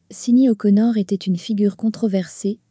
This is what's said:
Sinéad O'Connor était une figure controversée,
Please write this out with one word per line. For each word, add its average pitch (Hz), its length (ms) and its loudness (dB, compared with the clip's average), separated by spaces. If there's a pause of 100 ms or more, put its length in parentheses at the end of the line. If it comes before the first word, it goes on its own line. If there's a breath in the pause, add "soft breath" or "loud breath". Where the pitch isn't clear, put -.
(120)
Sinéad 247 400 2
O'Connor 214 460 2
était 202 180 -2
une 185 220 -2
figure 202 400 -2
controversée, 202 840 -4 (120)